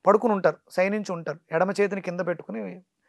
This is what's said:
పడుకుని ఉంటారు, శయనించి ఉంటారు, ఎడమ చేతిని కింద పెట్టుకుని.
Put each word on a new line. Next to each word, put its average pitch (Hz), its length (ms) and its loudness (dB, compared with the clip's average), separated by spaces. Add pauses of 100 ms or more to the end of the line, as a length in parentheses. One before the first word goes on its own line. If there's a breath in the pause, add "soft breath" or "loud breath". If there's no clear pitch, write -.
పడుకుని 214 260 6
ఉంటారు, 175 240 2 (140)
శయనించి 196 420 -2
ఉంటారు, 160 260 -8 (140)
ఎడమ 180 180 2
చేతిని 196 300 0
కింద 175 200 -6
పెట్టుకుని. 180 640 -8 (260)